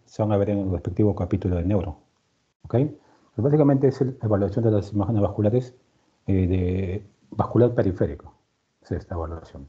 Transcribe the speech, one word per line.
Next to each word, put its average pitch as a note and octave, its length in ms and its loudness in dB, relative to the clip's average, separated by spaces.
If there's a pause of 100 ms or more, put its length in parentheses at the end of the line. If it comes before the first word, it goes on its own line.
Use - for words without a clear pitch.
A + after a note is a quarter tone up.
se - 180 -6
van G#2+ 100 0
a G2+ 40 2
ver G2+ 140 2
en G#2 80 0
el F#2+ 120 -2
respectivo F#2 440 0
capítulo F#2 420 -2
de E2+ 80 -2
neuro, F#2 340 -2 (640)
¿ok? - 120 -8 (600)
Pues G#2+ 100 -2
básicamente C#3+ 440 4
es - 120 0
la B2+ 220 -2
evaluación G2+ 420 0
de A2+ 80 4
las G2 200 -2
imágenes G2+ 300 0
vasculares, G#2 520 0 (520)
eh, F#2+ 200 2
de F#2 600 -2 (240)
vascular A#2 440 2
periférico, F#2 600 -2 (480)
es - 100 -8
esta F2 220 -8
evaluación, D#2+ 540 -10